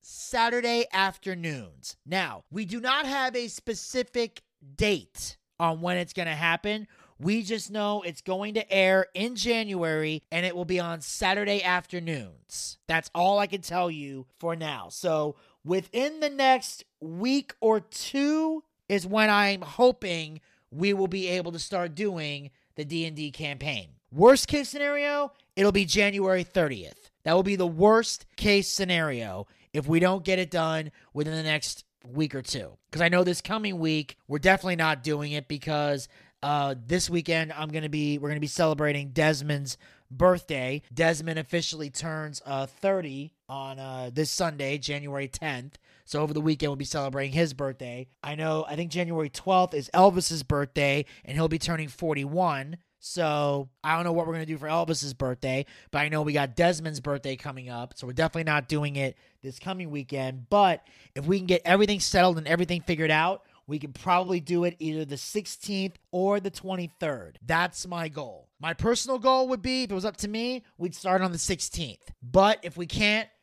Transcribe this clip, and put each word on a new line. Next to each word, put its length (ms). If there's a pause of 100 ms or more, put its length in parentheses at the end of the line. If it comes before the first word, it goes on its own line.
Saturday 840
afternoons. 1120
Now, 460
we 120
do 160
not 280
have 280
a 120
specific 960 (320)
date 600 (240)
on 220
when 160
it's 160
gonna 220
happen. 520 (300)
We 240
just 300
know 320
it's 180
going 320
to 180
air 440
in 200
January, 840 (100)
and 140
it 100
will 80
be 160
on 220
Saturday 600
afternoons. 1200
That's 300
all 240
I 80
can 160
tell 260
you 380 (100)
for 180
now. 340
So 480 (260)
within 560
the 100
next 540 (160)
week 600
or 200
two 840 (240)
is 200
when 240
I'm 320
hoping 760 (300)
we 240
will 140
be 220
able 220
to 60
start 380
doing 560 (240)
the 100
D 220
and 80
D 160
campaign. 640 (160)
Worst 360
case 220
scenario, 640 (220)
it'll 160
be 140
January 580
thirtieth. 680 (140)
That 100
will 80
be 140
the 100
worst 720
case 320
scenario 800 (260)
if 140
we 120
don't 240
get 160
it 100
done 400 (240)
within 200
the 100
next 400 (240)
week 260
or 80
two. 360 (140)
'Cause 100
I 80
know 160
this 160
coming 360
week, 380 (100)
we're 140
definitely 380
not 260
doing 300
it 160
because, 580 (340)
uh, 340 (100)
this 240
weekend 420
I'm 160
gonna 220
be, 280
we're 120
gonna 100
be 80
celebrating 640
Desmond's 680 (320)
birthday. 720 (120)
Desmond 460
officially 500
turns, 560
uh, 220
thirty 640 (160)
on, 280
uh, 360
this 180
Sunday, 460
January 500
tenth. 500 (280)
So 160
over 120
the 60
weekend, 300
we'll 80
be 80
celebrating 480
his 200
birthday. 540 (160)
I 120
know, 340
I 80
think 140
January 380
twelfth 440
is 200
Elvis's 500
birthday, 600 (220)
and 100
he'll 140
be 100
turning 300
forty-one. 880 (300)
So 600 (140)
I 120
don't 80
know 100
what 120
we're 80
gonna 140
do 100
for 80
Elvis's 480
birthday, 540 (240)
but 80
I 100
know 140
we 100
got 220
Desmond's 460
birthday 340
coming 340
up. 260
So 120
we're 60
definitely 320
not 220
doing 280
it 200 (280)
this 160
coming 320
weekend. 580
But 340 (300)
if 140
we 100
can 80
get 200
everything 340
settled 400
and 80
everything 340
figured 300
out, 320 (240)
we 100
can 160
probably 460
do 240
it 160
either 260
the 120
sixteenth 800 (100)
or 300
the 100
twenty-third. 960
That's 400
my 220
goal. 420 (100)
My 140
personal 460
goal 300
would 120
be, 220
if 80
it 40
was 80
up 140
to 100
me, 360 (160)
we'd 160
start 260
on 100
the 60
sixteenth. 720 (120)
But 400
if 120
we 120
can't 420 (140)